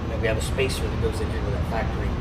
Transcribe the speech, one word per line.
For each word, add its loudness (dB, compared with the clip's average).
And -2
then -2
we 2
have 2
a 0
spacer 0
that 0
goes 0
in -2
here 0
with 0
that 0
factory 0